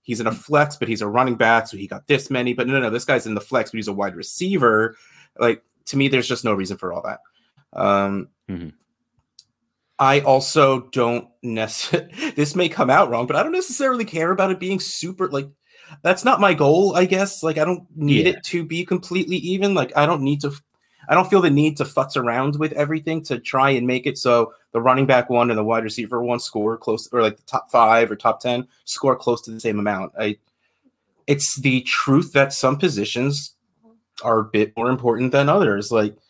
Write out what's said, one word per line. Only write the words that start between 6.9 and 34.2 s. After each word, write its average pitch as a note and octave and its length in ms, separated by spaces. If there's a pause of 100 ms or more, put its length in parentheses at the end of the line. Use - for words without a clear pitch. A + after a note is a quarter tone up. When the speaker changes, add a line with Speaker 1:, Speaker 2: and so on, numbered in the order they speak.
Speaker 1:
all F2 100
that. G2+ 180 (520)
Um, G2 560 (200)
Speaker 2:
Mm-hmm. F2 220 (1300)
Speaker 1:
I C#3 220
also C3+ 640 (100)
don't A#2+ 360 (160)
necess-, A#2 880
<laughs> - 20
this D3 180
may F3+ 140
come - 200
out C#3+ 220
wrong, A#2+ 160
but C#3 100
I F3 60
don't D#4+ 100
necessarily C4+ 520
care E3 260
about F#3+ 200
it F#3 100
being F#3 200
super, F#3 480
like, C#3 220 (520)
that's F#3 220
not B3+ 160
my G3 140
goal, D#3+ 420
I F3+ 80
guess. F#3+ 380
Like, D#3 160
I D3+ 60
don't F3 300
need D3 320
Speaker 2:
Yeah. F3+ 80
Speaker 1:
it - 100
to E3+ 200
be E3 220
completely F#3 500
even. F#3+ 380
Like, D3 220
I D3 100
don't D#3 160
need C#3+ 200
to, C#3+ 100 (560)
I - 60
don't F3+ 140
feel G3+ 140
the F3 80
need D3 280
to C#3 60
futz - 320
around C3 400
with D3+ 160
everything D#3 520
to B2+ 140
try C3+ 320
and B2 160
make B2+ 200
it C3+ 100
so A#2+ 360 (200)
the A#2 80
running B2+ 240
back B2+ 240
one A#2+ 220
and A2+ 80
the G#2+ 60
wide A2+ 200
receiver A#2 380
one A#2+ 180
score A2 380
close, A2 340
or, B2 80
like, G#2+ 160
the - 60
top - 280
five A#2 400
or G#2 60
top A2+ 240
ten B2 260 (180)
score C3 320
close A#2 260
to - 80
the A2+ 100
same A2 180
amount. G2+ 400
I, G#2+ 200 (880)
it's C#3+ 300
the B2+ 260
truth - 500
that C#3 220
some C#3 240
positions C#3 760 (680)